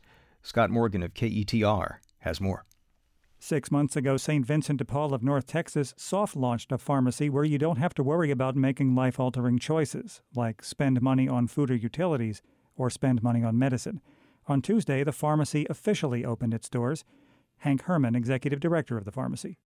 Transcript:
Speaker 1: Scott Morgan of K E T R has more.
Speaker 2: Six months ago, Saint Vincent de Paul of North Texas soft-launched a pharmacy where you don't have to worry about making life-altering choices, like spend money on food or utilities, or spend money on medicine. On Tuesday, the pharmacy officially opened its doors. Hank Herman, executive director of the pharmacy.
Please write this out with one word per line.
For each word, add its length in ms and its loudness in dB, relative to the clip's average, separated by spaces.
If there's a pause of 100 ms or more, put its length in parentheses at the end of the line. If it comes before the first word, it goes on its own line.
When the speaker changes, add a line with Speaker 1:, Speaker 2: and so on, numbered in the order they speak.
(420)
Speaker 1:
Scott 280 2
Morgan 320 0
of 120 -6
K 140 -2
E 180 -2
T 180 2
R 380 0 (180)
has 220 -6
more. 240 -2 (760)
Speaker 2:
Six 320 -4
months 240 2
ago, 220 2
Saint 280 0
Vincent 340 0
de 40 -4
Paul 300 -2
of 100 -2
North 240 0
Texas 480 -2
soft-launched 760 -2
a 40 -2
pharmacy 520 0
where 160 0
you 120 2
don't 200 0
have 160 0
to 100 -2
worry 280 2
about 260 0
making 360 2
life-altering 680 2
choices, 640 -2 (140)
like 260 -2
spend 400 0
money 280 4
on 180 2
food 240 0
or 40 2
utilities, 680 -2 (340)
or 140 0
spend 340 2
money 220 2
on 120 2
medicine. 440 0 (440)
On 160 2
Tuesday, 440 0
the 80 -2
pharmacy 560 0
officially 560 -2
opened 280 -2
its 140 -6
doors. 380 -2 (540)
Hank 240 0
Herman, 320 2
executive 440 0
director 380 0
of 80 -6
the 60 -8
pharmacy. 460 -6 (120)